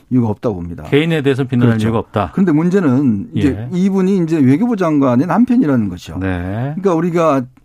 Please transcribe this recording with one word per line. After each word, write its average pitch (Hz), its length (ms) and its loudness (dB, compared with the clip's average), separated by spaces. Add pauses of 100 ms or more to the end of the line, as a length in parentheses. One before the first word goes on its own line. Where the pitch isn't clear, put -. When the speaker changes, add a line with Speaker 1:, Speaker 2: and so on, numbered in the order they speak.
Speaker 1:
이유가 120 200 2
없다고 107 260 -2
봅니다. 85 280 -10
Speaker 2:
개인에 156 380 0
대해서는 131 280 0
비난할 120 240 2
Speaker 1:
그렇죠. 110 140 0
Speaker 2:
이유가 113 120 0
없다. 98 320 -2
Speaker 1:
그런데 180 220 2
문제는 147 800 0
이제 107 380 -2
Speaker 2:
예. 180 60 -4
Speaker 1:
이분이 190 420 0
이제 165 180 0
외교부 160 400 2
장관의 147 500 2
남편이라는 165 640 2
것이죠. 90 300 -12
Speaker 2:
네. 95 580 -4
Speaker 1:
그러니까 185 160 0
우리가 160 500 0 (220)